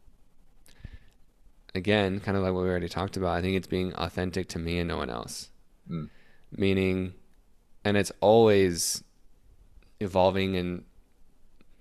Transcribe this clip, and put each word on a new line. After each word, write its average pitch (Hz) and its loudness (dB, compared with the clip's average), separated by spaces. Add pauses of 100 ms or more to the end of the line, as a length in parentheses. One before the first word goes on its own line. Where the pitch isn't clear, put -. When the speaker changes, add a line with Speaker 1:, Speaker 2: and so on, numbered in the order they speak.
(1800)
Speaker 1:
Again, 98 0
kind 101 -2
of 95 0
like 92 0
what 90 -2
we 92 0
already 87 -2
talked 95 -6
about, 87 -2
I 85 -2
think 95 0
it's 87 -4
being 92 -4
authentic 90 -4
to 87 -8
me 82 -4
and 87 -2
no 80 -4
one 71 -4
else. - -10 (400)
Speaker 2:
Mm. 80 -8 (420)
Speaker 1:
Meaning, 92 0 (680)
and 101 2
it's 98 0 (100)
always 101 4 (960)
evolving 95 2
and 90 -4 (960)